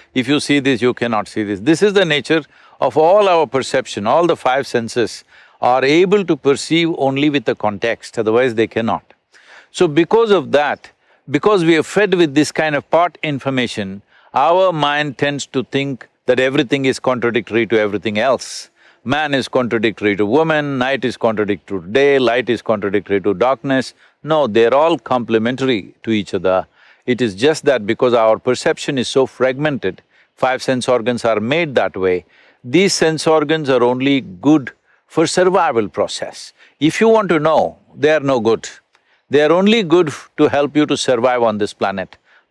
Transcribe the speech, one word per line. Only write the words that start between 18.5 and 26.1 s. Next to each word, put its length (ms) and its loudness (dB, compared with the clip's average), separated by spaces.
Man 300 -4
is 160 -2
contradictory 680 -2
to 100 0
woman, 500 0
night 300 -2
is 100 -6
contradictory 640 -4
to 60 -16
day, 320 2
light 320 0
is 100 -2
contradictory 600 -2
to 100 0
darkness. 640 -2
No, 240 0
they're 280 2
all 240 2
complementary 1040 -2
to 80 -4